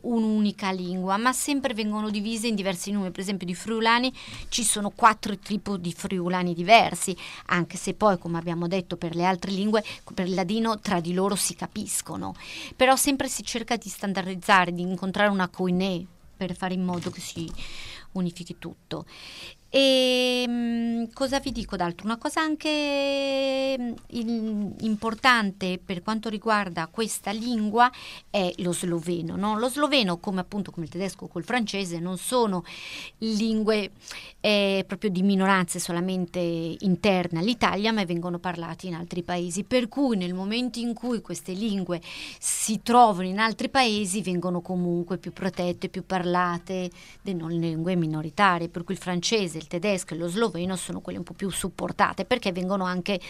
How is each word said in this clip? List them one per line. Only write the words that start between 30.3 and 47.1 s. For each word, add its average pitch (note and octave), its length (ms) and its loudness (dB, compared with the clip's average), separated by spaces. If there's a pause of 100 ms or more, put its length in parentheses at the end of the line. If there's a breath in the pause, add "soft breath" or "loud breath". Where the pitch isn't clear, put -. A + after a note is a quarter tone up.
appunto F#3+ 320 -6
come E3 140 -8
il C#3+ 60 -12
tedesco F3+ 340 -6
o - 20 -14
col E3+ 160 -6
francese, G3 560 -2
non F3+ 180 -4
sono G#3 460 2 (560 loud breath)
lingue, A3 720 0 (480 loud breath)
eh, G3 480 4
proprio G3+ 220 -2
di F#3 120 2
minoranze F#3+ 580 4
solamente F3+ 600 -2
interne F3 1000 2
all'Italia, G#3 520 2
ma G#3 140 0
vengono F3 340 -2
parlati E3+ 480 -6
in F3 80 -4
altri F3 260 -6
paesi, F3+ 440 -4
per B3 240 0
cui C4 260 2
nel F3+ 180 0
momento A#3 460 -2
in A#3 140 -2
cui A#3 280 -2
queste - 300 -8
lingue F#3 500 -2 (380 loud breath)
si - 440 -2
trovano G#3+ 440 8
in F#3 120 -2
altri A3 300 0
paesi G#3+ 520 2
vengono F3+ 400 0
comunque F3 560 0
più F3 160 -10
protette, F3+ 560 -2
più F#3 160 -8
parlate, F3+ 840 0 (320 loud breath)